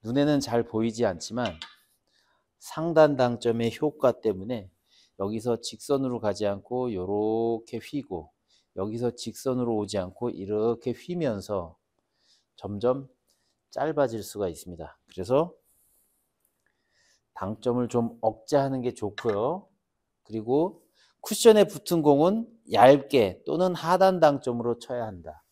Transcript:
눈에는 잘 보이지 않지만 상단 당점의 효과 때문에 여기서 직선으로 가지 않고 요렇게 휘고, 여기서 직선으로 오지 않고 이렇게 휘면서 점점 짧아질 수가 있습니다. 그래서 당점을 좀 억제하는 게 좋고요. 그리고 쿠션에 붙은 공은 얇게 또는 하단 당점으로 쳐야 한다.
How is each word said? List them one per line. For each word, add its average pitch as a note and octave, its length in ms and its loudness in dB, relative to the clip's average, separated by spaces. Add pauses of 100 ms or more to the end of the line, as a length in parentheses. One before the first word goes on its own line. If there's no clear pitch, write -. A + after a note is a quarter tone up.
눈에는 C#3+ 360 0
잘 A#2+ 240 -2
보이지 A2+ 440 -2
않지만 E2 520 -6 (1000)
상단 D#3 560 4
당점의 A#2 640 0
효과 C3+ 400 0
때문에 G2+ 500 -4 (480)
여기서 A2 420 -2
직선으로 C3 600 -4
가지 G#2 260 -2
않고 A#2 480 -4
요렇게 A2 840 -2
휘고, G2 520 -10 (460)
여기서 A2+ 360 -4
직선으로 A#2+ 600 -4
오지 G#2 220 -4
않고 F#2+ 320 -6
이렇게 G#2+ 600 -4
휘면서 G#2+ 880 -6 (760)
점점 A#2+ 520 -4 (640)
짧아질 C#3 520 -2
수가 G2+ 260 -6
있습니다. D#2+ 580 -14
그래서 C3 480 -2 (1800)
당점을 A#2+ 560 -4
좀 A#2 320 -2
억제하는 C3+ 640 0
게 A#2+ 100 -2
좋고요. A2+ 760 -4 (580)
그리고 B2 580 -2 (380)
쿠션에 G#3+ 440 6
붙은 F3 380 -2
공은 D#3+ 440 4 (240)
얇게 A#2+ 760 6
또는 F3+ 280 0
하단 F#3 460 2
당점으로 A#2+ 580 2
쳐야 A#2+ 280 -8
한다. F2 440 -14